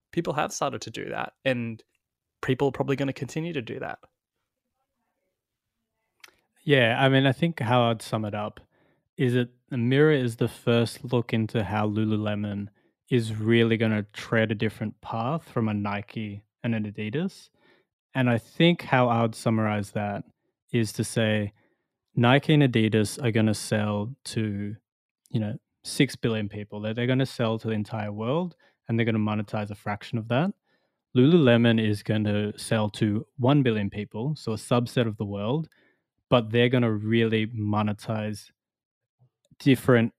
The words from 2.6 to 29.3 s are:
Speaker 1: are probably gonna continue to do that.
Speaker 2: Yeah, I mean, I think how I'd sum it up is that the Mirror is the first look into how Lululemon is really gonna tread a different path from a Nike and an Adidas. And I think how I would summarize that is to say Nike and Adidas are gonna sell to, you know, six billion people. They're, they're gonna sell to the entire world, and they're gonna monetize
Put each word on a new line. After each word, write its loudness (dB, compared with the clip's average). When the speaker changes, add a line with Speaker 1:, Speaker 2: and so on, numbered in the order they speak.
Speaker 1:
are -2
probably -2
gonna -4
continue -8
to -6
do -10
that. -10
Speaker 2:
Yeah, 4
I 4
mean, 4
I 4
think -2
how 2
I'd 0
sum -4
it -6
up -8
is 0
that 2
the -4
Mirror 4
is 0
the 0
first 0
look 0
into 0
how -2
Lululemon -2
is 0
really 2
gonna 0
tread 0
a -2
different -6
path -6
from -2
a -2
Nike -6
and -2
an -2
Adidas. -6
And 2
I 2
think 0
how 2
I 2
would 0
summarize -2
that -6
is 0
to -4
say 0
Nike 4
and 6
Adidas 2
are 0
gonna 2
sell -2
to, -6
you -2
know, -4
six 0
billion -4
people. -12
They're, -4
they're -2
gonna 2
sell -2
to -10
the -2
entire -6
world, -4
and -2
they're 0
gonna 0
monetize -4